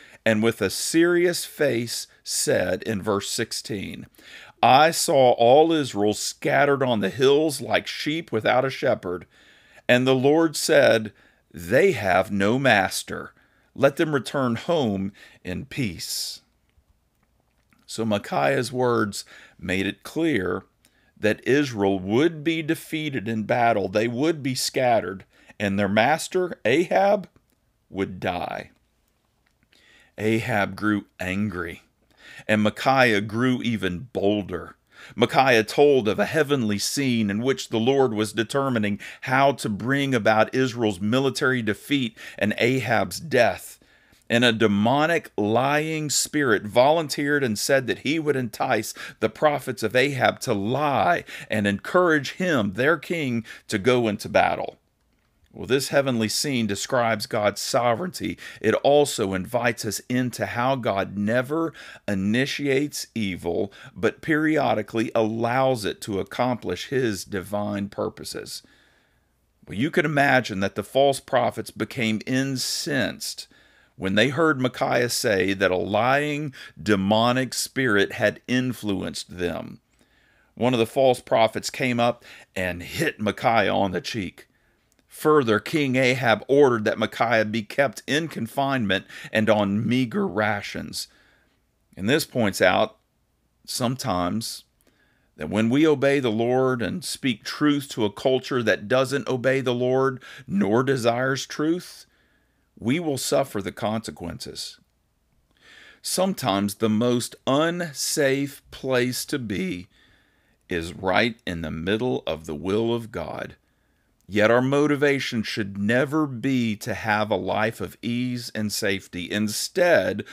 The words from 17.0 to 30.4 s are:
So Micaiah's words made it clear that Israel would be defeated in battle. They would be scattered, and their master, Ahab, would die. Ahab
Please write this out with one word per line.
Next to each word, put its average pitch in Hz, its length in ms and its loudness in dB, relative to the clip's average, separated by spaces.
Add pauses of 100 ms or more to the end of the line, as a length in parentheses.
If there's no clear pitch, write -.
So - 160 -6
Micaiah's 123 720 0
words 117 520 -2 (340)
made 92 260 -2
it 98 160 -6
clear 98 640 -2 (520)
that 107 320 -2
Israel 113 520 2
would 143 440 0
be 160 200 -2
defeated 151 640 -6
in 107 160 -4
battle. 117 440 2
They 107 200 0
would 143 340 -2
be 127 140 -4
scattered, 107 680 0 (360)
and 98 180 -2
their 101 100 2
master, 151 800 0
Ahab, 185 640 2 (600)
would 92 300 -6
die. 90 520 -6 (1500)
Ahab 107 580 0